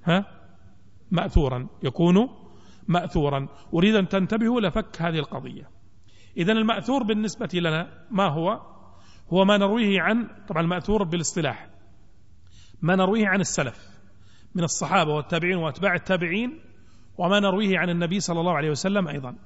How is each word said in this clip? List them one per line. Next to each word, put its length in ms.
ها؟ 200
مأثوراً، 580
يكون 460
مأثورا. 600
أريد 200
أن 140
تنتبهوا 520
لفك 420
هذه 160
القضية. 520
إذن 200
المأثور 460
بالنسبة 520
لنا 560
ما 180
هو؟ 320
هو 120
ما 120
نرويه 440
عن، 280
طبعًا 140
المأثور 420
بالاصطلاح، 680
ما 140
نرويه 320
عن 120
السلف 480
من 100
الصحابة 500
والتابعين 420
وأتباع 380
التابعين، 680
وما 220
نرويه 380
عن 120
النبي 300
صلى 200
الله 120
عليه 180
وسلم 380
أيضًا 380